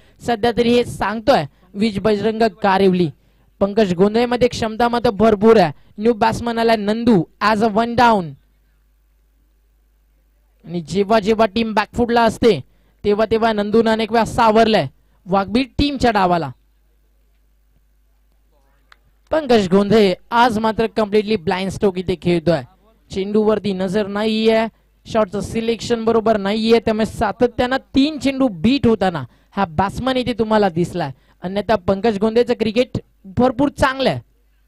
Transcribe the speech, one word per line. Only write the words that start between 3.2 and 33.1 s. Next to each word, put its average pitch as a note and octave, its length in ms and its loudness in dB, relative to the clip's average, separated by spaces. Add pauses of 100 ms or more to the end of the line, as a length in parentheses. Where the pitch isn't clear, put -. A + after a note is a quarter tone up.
पंकज G3+ 340 0
गोंधळेमध्ये A#3 540 2
क्षमता A#3 420 -2
मात्र A#3+ 200 0
भरपूर G#3+ 480 4
आहे. E3 140 4 (260)
New A3 160 0
batsman A3+ 440 -2
आलाय A3+ 180 2
नंदू A3 480 2 (180)
as G#3+ 160 2
a A3 120 2
one A#3 260 -2
down. A3+ 280 4 (2500)
आणि E3+ 160 -8
जेव्हा F#3+ 380 0
जेव्हा G#3+ 260 2
team A3 280 -4
बॅकफुटला A#3 500 0
असते G#3+ 380 2 (420)
तेव्हा G#3 280 0
तेव्हा A3+ 220 0
नंदूनं G#3+ 380 0
अनेक A3 200 -2
वेळा A3+ 140 2
सावरलंय A3 640 2 (380)
वाघबीर G3 400 -2 (120)
टीमच्या C#4 340 0
डावाला. F3+ 400 0 (2750)
पंकज A#3+ 400 0
गोंधळे G3+ 420 4 (180)
आज A#3 280 2
मात्र A3 280 -2
completely G#3+ 480 0
blind F#3 360 -4
स्ट्रोक F#3+ 260 -2
इथे F#3 240 -4
खेळतोय. E3+ 400 0 (500)
चेंडूवरती G3+ 600 0
नजर F#3+ 340 -2
नाहीये, A3 600 0 (380)
शॉटचं G#3 340 -2
selection A3+ 640 -4
बरोबर A3+ 320 0
नाहीये, A3 420 0
त्यामुळे A3 260 -2
सातत्यानं B3 720 -2 (180)
तीन C#4+ 240 0
चेंडू C4+ 280 -2
beat A3 400 0
होताना F#3 360 0 (280)
हा G3+ 140 -2
batsman G3 520 -4
इथे B3 160 -4
तुम्हाला G#3+ 360 0
दिसलाय. E3 420 -4 (300)
अन्यथा G3+ 340 -2
पंकज G3 420 -2
गोंधळेचं A3 360 0
cricket A3+ 360 -2 (360)